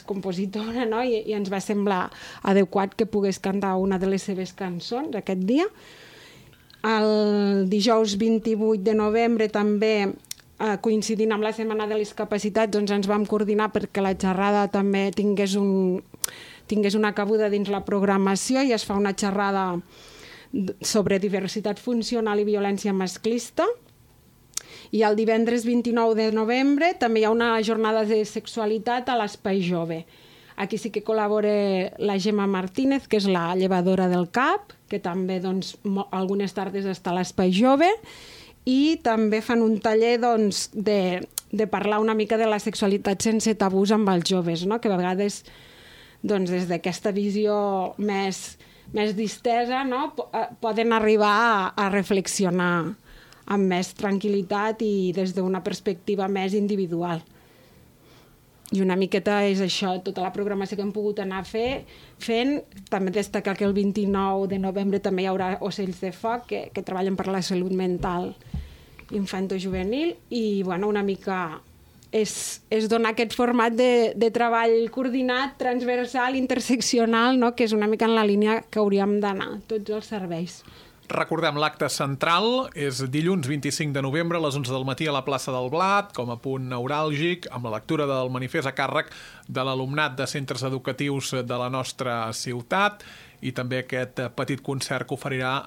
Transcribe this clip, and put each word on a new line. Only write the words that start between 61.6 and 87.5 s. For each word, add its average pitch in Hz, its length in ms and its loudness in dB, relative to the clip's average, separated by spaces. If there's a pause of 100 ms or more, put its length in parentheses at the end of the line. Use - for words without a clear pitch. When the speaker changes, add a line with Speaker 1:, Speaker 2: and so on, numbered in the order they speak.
Speaker 1:
fent. 240 300 0 (340)
També 190 240 -2
destacar 202 480 -2
que 208 80 0
el 202 80 2
vint-i-nou 196 720 2
de 190 160 -2
novembre 196 400 0
també 190 220 0
hi - 20 0
haurà 190 300 0 (100)
Ocells 185 320 -6
de 185 160 -6
Foc, 233 320 -4
que, 202 140 -6 (100)
que 190 160 -8
treballen 190 320 -2
per 190 80 -2
la 190 160 -2
salut 185 320 -2
mental 185 540 -2 (800)
infantojuvenil, 190 1040 -4 (160)
i, 214 340 0
bueno, 185 240 -2
una 208 160 0
mica 190 380 -2 (720)
és, - 460 -2 (100)
és 220 160 2
donar 233 240 2
aquest 220 240 -2
format 240 400 2
de, 240 400 4
de 226 160 2
treball 233 540 2 (100)
coordinat, 254 640 -2
transversal, 247 800 0
interseccional, 240 1040 2
no? 240 100 4
Que 240 160 0
és 214 80 0
una 208 160 2
mica 220 160 2
en 226 80 6
la 220 80 4
línia 208 380 4 (100)
que 214 80 -2
hauríem 202 400 4
d'anar, 202 380 -4 (100)
tots 214 320 -4
els 214 160 -16
serveis. 175 460 -6 (500)
Speaker 2:
Recordem, 156 480 0
l'acte 151 320 0
central 170 800 0
és 139 300 -4 (100)
dilluns 160 380 0
vint-i-cinc 147 420 -4
de 139 140 -2
novembre 170 340 -2
a 160 60 -2
les 135 100 -2
onze 131 160 -4
del 131 160 -4
matí 151 220 -4
a - 20 -2
la 135 140 -2
plaça 139 260 -4
del 127 160 -2
Blat, 196 480 0
com 120 160 -4
a 117 80 -8
punt 131 320 -6
neuràlgic, 151 800 -2